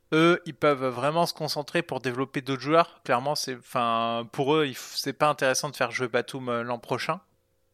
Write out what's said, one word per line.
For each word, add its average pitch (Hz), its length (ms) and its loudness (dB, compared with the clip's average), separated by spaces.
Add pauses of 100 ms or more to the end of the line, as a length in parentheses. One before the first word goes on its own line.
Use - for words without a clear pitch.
(120)
eux, 165 340 6
ils 156 80 -10
peuvent 139 320 2
vraiment 139 400 0
se - 80 -4
concentrer 151 480 -4
pour 131 160 -6
développer 131 420 -2
d'autres 131 220 -4
joueurs. 160 400 2
Clairement, 135 320 0
c'est, 131 220 -6
enfin, 117 760 -2
pour 143 240 2
eux, 156 120 4
il 127 80 -6
f-, - 200 -14
c'est - 180 -4
pas 151 160 2
intéressant 139 420 0
de 127 40 -16
faire 123 160 -2
jouer 127 160 -2
Batum, 123 420 -4
euh, 117 140 -2
l'an 120 160 -6
prochain. 123 420 -4 (540)